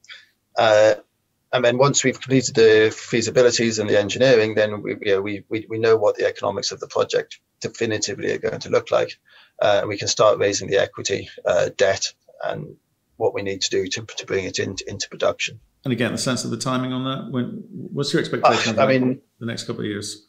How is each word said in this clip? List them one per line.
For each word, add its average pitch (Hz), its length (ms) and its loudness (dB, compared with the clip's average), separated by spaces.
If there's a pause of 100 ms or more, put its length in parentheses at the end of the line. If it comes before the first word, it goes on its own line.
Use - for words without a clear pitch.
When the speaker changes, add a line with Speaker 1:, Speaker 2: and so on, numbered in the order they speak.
(580)
Speaker 1:
Uh, 107 360 6 (580)
and 127 120 0
then 120 140 2
once 135 240 4
we've 127 180 0
completed 127 360 0
the 110 340 8
feasibilities 117 880 2
and 107 100 -2
the 104 100 4
engineering, 110 580 4
then 107 260 0
we, 104 200 -6
you 104 100 0
know, 98 80 2
we, 101 280 -6
we, 110 200 -6
we 113 100 -6
know 113 180 6
what 104 200 2
the 98 100 0
economics 98 460 -4
of - 80 -14
the - 80 -10
project - 500 -2 (220)
definitively 107 720 -4
are - 60 -4
going - 200 -6
to - 120 -12
look 120 200 0
like. - 220 0 (500)
Uh, 101 180 4
and - 80 -6
we 101 80 -6
can 104 120 -6
start 107 320 4
raising 101 280 0
the 98 100 2
equity, 98 520 -4 (160)
uh, 98 300 2
debt - 360 0 (320)
and - 320 -8 (420)
what 113 140 0
we 107 80 -4
need 98 220 -6
to - 80 -4
do 98 160 -2
to, 113 160 -8
to - 240 -14
bring 95 180 -2
it 92 140 -6
in, 104 180 -4 (100)
into 101 220 -10
production. - 500 -4 (260)
Speaker 2:
And 131 80 -2
again, 110 200 -2
the 85 60 -6
sense 123 260 -4
of 120 60 -6
the 113 80 -6
timing 127 340 -4
on 127 120 -6
that, 135 280 -8
when, - 380 -6
what's - 420 -6
your 160 80 2
expectation 120 480 2
Speaker 1:
Uh, 113 40 -2
Speaker 2:
of 107 60 -2
Speaker 1:
I 135 140 4
Speaker 2:
that 131 80 4
Speaker 1:
mean, 127 220 -2 (180)
Speaker 2:
the 117 60 -10
next 117 180 -8
couple - 160 -8
of 113 60 -6
years, 104 420 -10